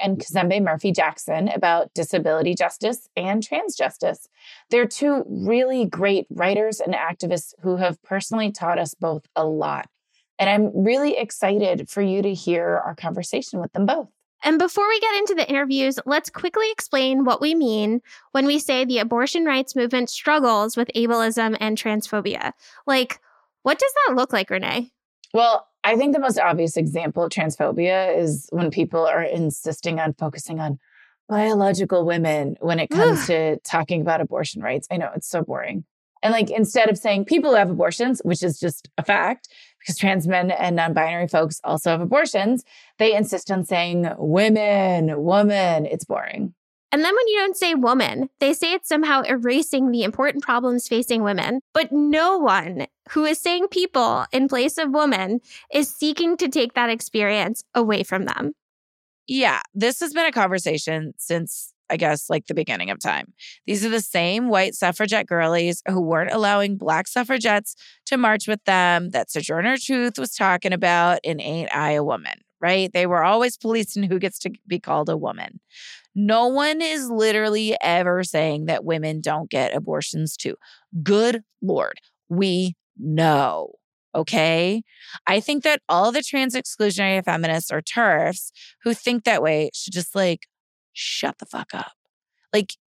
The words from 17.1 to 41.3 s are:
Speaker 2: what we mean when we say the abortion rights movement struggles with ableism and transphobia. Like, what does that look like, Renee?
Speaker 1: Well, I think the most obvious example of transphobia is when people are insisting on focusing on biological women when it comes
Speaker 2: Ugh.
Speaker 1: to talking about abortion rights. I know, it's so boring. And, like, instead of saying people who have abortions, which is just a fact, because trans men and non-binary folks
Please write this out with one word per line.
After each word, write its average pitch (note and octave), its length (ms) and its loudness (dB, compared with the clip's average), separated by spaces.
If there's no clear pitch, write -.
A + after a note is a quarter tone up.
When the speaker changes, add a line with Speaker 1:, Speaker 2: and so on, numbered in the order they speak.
Speaker 2:
what B3 180 0
we D#4 120 2
mean A3+ 460 2
when C#4 140 2
we C#4+ 120 4
say C4 280 0
the B3 120 0
abortion B3 460 0
rights C4+ 320 0
movement B3 320 0
struggles A#3 680 2
with A#3+ 220 0
ableism A3+ 640 0
and G#3+ 160 -2
transphobia. G#3+ 760 -4
Like, C4 340 0
what D4 160 2
does C5+ 140 2
that B3+ 100 2
look C4 160 0
like, G3 160 0
Renee? G3+ 420 -4
Speaker 1:
Well, A3+ 340 4
I A3 120 4
think C#4+ 160 2
the C#4+ 80 2
most C4 180 0
obvious E3+ 380 2
example E3 480 -2
of E3 60 -4
transphobia E3+ 840 0
is D3+ 340 0
when E3+ 200 -2
people E3 360 0
are D#3 160 2
insisting D#3+ 760 -4
on D#3+ 160 -2
focusing D#3+ 460 -8
on D3 180 -4
biological G3+ 760 2
women D#3+ 560 0
when E3 180 0
it D#3+ 120 -4
comes F#4+ 300 4
Speaker 2:
Ugh. - 60 -6
Speaker 1:
to D#3+ 340 2
talking E3 400 -2
about D#3+ 200 0
abortion C#3+ 420 -4
rights. B2+ 280 -4
I F3+ 60 -2
know, D3+ 180 -4
it's - 140 -8
so E3+ 140 -2
boring. C3+ 420 -6
And, A3 80 2
like, A3 200 2
instead A3 380 4
of G3+ 100 2
saying G3+ 260 0
people D4+ 260 2
who A#3+ 60 8
have G3 140 6
abortions, F3+ 540 0
which E3+ 200 0
is E3+ 160 -2
just - 360 -4
a - 60 -4
fact, G3+ 460 0
because - 180 -8
trans F#3+ 300 2
men F3+ 240 2
and F3 240 0
non-binary E3 500 0
folks D#3+ 380 0